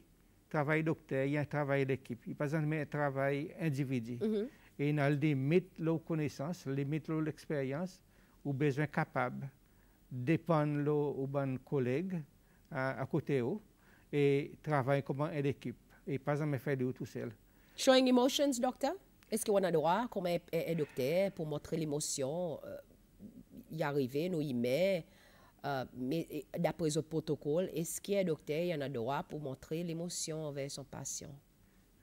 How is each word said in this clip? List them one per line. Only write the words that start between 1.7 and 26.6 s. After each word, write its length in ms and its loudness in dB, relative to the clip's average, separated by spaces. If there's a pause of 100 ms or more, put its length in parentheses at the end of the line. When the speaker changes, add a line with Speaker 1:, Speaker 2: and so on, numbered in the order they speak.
Speaker 1:
d'équipe. 400 -4
Il 20 -8
n'y 60 -6
a 20 -10
pas 80 -2
besoin 160 0
de 140 0
un 100 -2
travail 720 0
individu. 640 -2
Speaker 2:
Mhm. 280 0 (280)
Speaker 1:
Et 140 0
il 60 2
y 20 2
a 100 4
limite 720 4
de 200 2
connaissances, 680 -4
limite 420 -2
de 120 -2
l'expérience, 800 -4 (440)
ou 80 -2
besoin 360 2
capable 600 -2 (600)
de 140 -6
dépendre 580 2
de 440 0
bon 320 -2
collègue 600 0 (520)
à, 280 -2
à 60 -4
côté 320 0
de 80 2 (640)
et 480 2
travailler 420 2
comme 180 -4
une 260 -2
équipe. 300 -4 (280)
Et 140 -2
pas 160 0
jamais 240 0
faire 180 -2
de 140 0
tout 160 -8
seul. 240 -8 (460)
Speaker 2:
Showing 320 6
emotions, 420 4 (100)
docteur ? 340 0 (360)
Est-ce 140 -2
qu'on 180 4
a 80 2
droit, 380 2
comme 180 -2
un, 120 2 (140)
un, 200 0
un 20 0
docteur, 560 0
pour 160 -6
montrer 300 -4
l'émotion, 880 -2
euh, 120 -10 (920)
y 100 -6
arriver, 480 0
nous 120 0
y 140 -2
met, 520 2 (580)
euh, 200 -2 (120)
mais, 320 -2
et, 180 -8 (120)
d'après 280 0